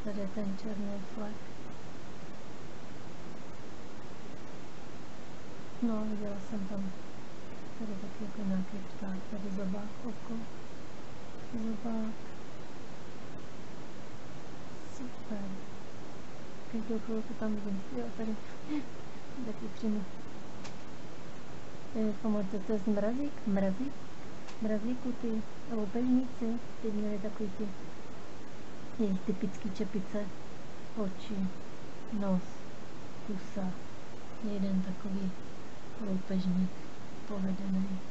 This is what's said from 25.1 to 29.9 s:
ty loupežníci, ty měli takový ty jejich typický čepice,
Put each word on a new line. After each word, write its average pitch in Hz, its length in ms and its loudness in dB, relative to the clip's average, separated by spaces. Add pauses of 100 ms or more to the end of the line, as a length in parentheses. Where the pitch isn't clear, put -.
ty 220 200 2 (300)
loupežníci, 240 720 2 (360)
ty 220 100 0
měli 208 280 0
takový 214 380 0
ty 214 100 0 (1300)
jejich 190 220 4
typický 196 500 0
čepice, 208 540 0 (720)